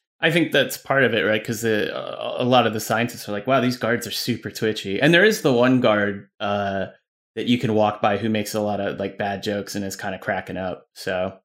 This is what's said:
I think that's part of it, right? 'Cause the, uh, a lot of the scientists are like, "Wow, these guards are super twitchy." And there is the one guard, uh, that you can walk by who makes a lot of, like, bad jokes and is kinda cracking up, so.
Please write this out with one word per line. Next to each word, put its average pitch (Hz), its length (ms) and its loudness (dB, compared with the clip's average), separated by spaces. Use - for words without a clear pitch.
I 165 100 2
think 160 220 2
that's - 260 2
part 135 260 2
of 113 100 4
it, 107 80 4
right? 107 220 2
'Cause 110 160 -4
the, 110 340 0
uh, - 440 -8
a 123 60 0
lot 123 220 6
of 110 60 0
the 110 80 -4
scientists 117 480 -2
are 107 40 -4
like, 104 140 -6
"Wow, 131 140 2
these 123 160 0
guards 113 300 -2
are 104 40 -8
super 110 400 -4
twitchy." 104 500 -4
And 147 120 4
there 175 120 6
is 220 180 2
the 147 100 4
one 123 280 4
guard, 104 480 0
uh, 101 460 -2
that 110 100 -6
you 123 120 4
can 110 160 -2
walk 107 260 2
by 104 160 2
who 107 120 -2
makes 107 260 -2
a 110 60 -2
lot 104 200 -2
of, 98 200 -4
like, 98 180 -6
bad 101 240 -4
jokes 101 320 -4
and 101 100 -6
is 98 120 -8
kinda 95 220 -8
cracking 92 380 -6
up, 92 380 -8
so. 95 500 -4